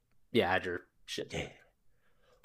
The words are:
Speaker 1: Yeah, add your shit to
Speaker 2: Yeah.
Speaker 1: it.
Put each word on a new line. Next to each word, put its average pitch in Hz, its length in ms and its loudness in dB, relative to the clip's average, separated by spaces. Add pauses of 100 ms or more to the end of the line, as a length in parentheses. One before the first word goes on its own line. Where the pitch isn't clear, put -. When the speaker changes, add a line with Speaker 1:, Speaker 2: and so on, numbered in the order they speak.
(320)
Speaker 1:
Yeah, 98 200 4
add 92 140 2
your 87 160 -4 (240)
shit - 240 -6
to - 80 -6
Speaker 2:
Yeah. 78 60 -2
Speaker 1:
it. - 80 -10 (920)